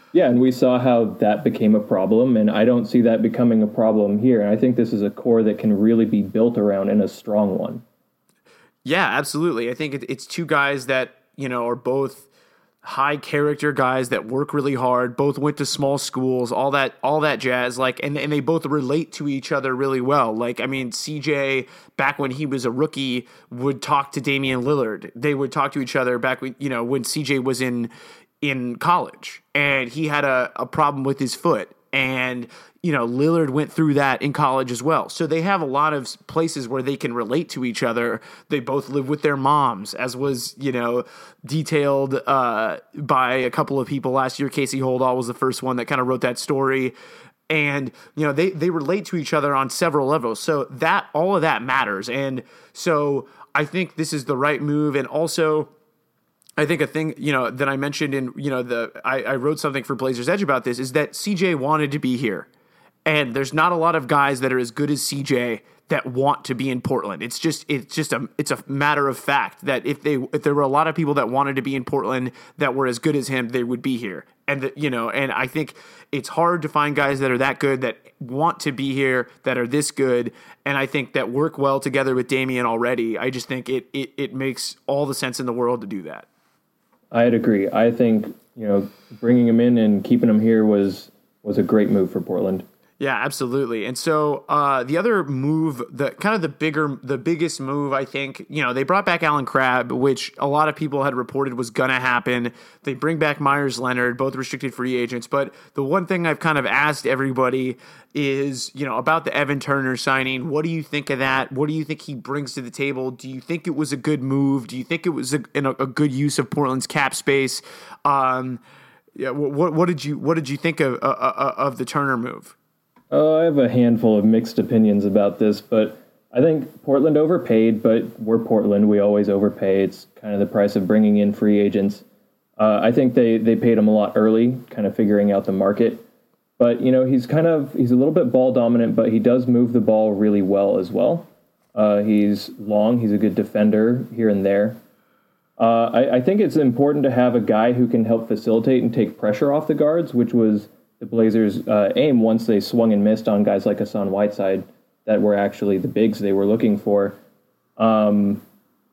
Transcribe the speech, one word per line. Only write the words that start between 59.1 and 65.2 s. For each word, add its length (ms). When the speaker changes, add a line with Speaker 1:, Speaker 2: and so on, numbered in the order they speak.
Speaker 2:
I 140
wrote 240
something 240
for 100
Blazers 340
Edge 140
about 220
this, 140
is 140
that 220
C 200
J 200
wanted 380
to 60
be 180
here. 320
And 280
there's 200
not 180
a 40
lot 180
of 140
guys 320
that 120
are 60
as 120
good 200
as 120
C 200